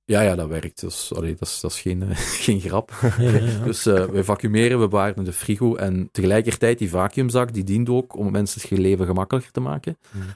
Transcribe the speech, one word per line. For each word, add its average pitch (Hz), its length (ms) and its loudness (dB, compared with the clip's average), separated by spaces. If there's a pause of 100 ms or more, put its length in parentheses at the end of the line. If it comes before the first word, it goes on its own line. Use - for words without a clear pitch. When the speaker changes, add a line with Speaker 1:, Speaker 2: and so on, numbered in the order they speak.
Speaker 1:
Ja, 104 160 4
ja, 98 140 4
dat 85 120 -2
werkt. 80 340 -6
Dus, - 320 -6
allee, 82 220 -4
dat - 120 -6
is, - 120 -6
dat - 120 -6
is - 100 -8
geen, 90 200 -2
eh, 95 160 -2 (140)
<laughs> - 140 -6
geen 101 140 2
grap. 92 320 -4 (260)
Speaker 2:
Ja, 117 60 2
ja, 117 140 4
ja. 110 260 0
Speaker 1:
Dus, 117 220 -2
eh, 95 200 4
we 95 180 0
vacuümeren, 107 560 2
we 110 80 4
bewaren 101 280 0
in 98 80 -4
de 90 100 -4
frigo 113 420 0
en 92 360 -2
tegelijkertijd 113 680 2
die 101 120 -2
vacuümzak, 117 640 0
die 101 100 -2
dient 107 260 0
ook 123 260 0
om 101 160 -2
mensen 101 380 -2
het 98 100 2
leven 95 260 4
gemakkelijker 92 460 -2
te - 80 -4
maken. 147 380 -6 (140)
Speaker 3:
Hmm. 98 100 -12 (140)